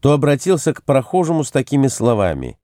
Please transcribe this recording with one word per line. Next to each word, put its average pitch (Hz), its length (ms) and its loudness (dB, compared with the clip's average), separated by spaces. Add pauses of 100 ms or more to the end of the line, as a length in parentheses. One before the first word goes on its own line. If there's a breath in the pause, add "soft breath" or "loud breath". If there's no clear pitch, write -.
то 143 120 2
обратился 147 600 0
к - 100 -20
прохожему 156 600 0
с - 60 -12
такими 135 380 0
словами 92 800 -2